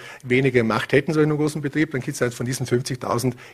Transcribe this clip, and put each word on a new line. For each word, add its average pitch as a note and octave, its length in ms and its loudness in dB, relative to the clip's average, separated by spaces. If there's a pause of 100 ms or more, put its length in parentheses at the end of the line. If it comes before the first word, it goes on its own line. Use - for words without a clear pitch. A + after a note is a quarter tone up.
(240)
weniger B2 400 4
Macht A2 300 0
hätten, D#3 200 4
so D#3 60 2
in D3+ 100 4
einem D3+ 100 0
großen D3+ 220 -2
Betrieb, D3+ 300 -2
dann C3 100 -4
gibt's - 200 -6
halt A#2+ 120 0
von B2 120 -6
diesen B2+ 220 -4
fünfzigtausend B2 680 0 (180)